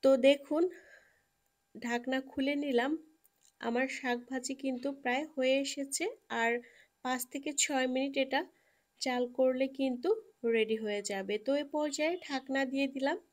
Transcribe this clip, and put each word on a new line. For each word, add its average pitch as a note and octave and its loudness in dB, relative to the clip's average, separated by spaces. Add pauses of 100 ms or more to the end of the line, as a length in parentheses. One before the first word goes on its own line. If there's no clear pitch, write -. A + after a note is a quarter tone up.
তো C4+ 8
দেখুন C#4+ 4 (1120)
ঢাকনা A#3+ -2
খুলে C#4 -2
নিলাম, C#4 2 (720)
আমার A#3+ 0
শাক B3 -2 (100)
ভাজি C4 -6
কিন্তু C4 -4 (120)
প্রায় C4 -2
হয়ে C4 2 (100)
এসেছে C#4 -6 (360)
আর A#3 2 (500)
পাঁচ B3+ -4 (100)
থেকে C#4 -6
ছয় C4 2
মিনিট C4 0
এটা C4+ 0 (600)
জাল B3 0 (140)
করলে C4 4 (140)
কিন্তু C4 0 (460)
রেডি A3 2
হয়ে G#3 -2
যাবে। G3 -4
তো G#3+ -2 (120)
এ - -4
পর্যায়ে D4+ 0 (120)
ঢাকনা C4+ -2
দিয়ে C4+ 0
দিলাম। C#4 -2 (160)